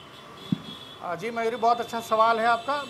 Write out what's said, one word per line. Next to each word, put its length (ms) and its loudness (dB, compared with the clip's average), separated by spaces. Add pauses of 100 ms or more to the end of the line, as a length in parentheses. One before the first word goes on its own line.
(1040)
आ, 120 -4
जी 160 -6
मयूरी, 260 -2
बहुत 240 4
अच्छा 220 -6
सवाल 380 4
है 60 2
आपका। 440 2